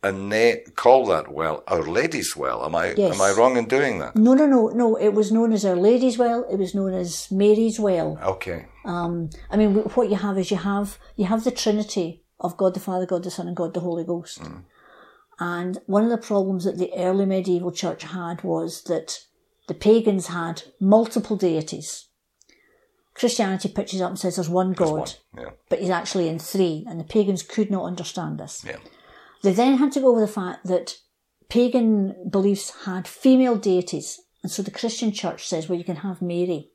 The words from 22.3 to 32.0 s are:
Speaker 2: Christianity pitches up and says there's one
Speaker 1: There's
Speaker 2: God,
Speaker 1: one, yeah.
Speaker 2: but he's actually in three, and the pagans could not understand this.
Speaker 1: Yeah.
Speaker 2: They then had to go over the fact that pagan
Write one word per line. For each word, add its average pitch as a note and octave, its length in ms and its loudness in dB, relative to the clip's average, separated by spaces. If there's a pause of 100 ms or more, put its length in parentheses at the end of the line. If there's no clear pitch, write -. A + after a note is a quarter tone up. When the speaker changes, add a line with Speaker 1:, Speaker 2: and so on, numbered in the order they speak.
Speaker 2:
Christianity G3 540 0
pitches - 320 -6
up F3+ 100 -2
and F#3 80 -10
says F3+ 180 -4
there's E3+ 120 -4
one F#3 240 2
Speaker 1:
There's E3+ 60 -4 (120)
Speaker 2:
God, D#3 80 -2 (340)
Speaker 1:
one, - 120 -16
yeah. - 60 -14 (180)
Speaker 2:
but - 120 0
he's F#3 100 -2
actually F3 380 0
in D#3+ 100 -4
three, E3 500 -2
and E3+ 120 -10
the D3+ 40 -8
pagans G3 380 2
could G#3 280 -2
not F#3+ 140 -2
understand E3 540 -8
this. - 280 -14
Speaker 1:
Yeah. - 100 -10 (680)
Speaker 2:
They G3 100 4
then B3 260 4
had C#4 140 4
to C#4+ 80 0
go C4 120 6
over A3+ 80 4
the G#3+ 80 2
fact F#3 380 -8
that F3+ 320 -2 (500)
pagan A3+ 680 2 (160)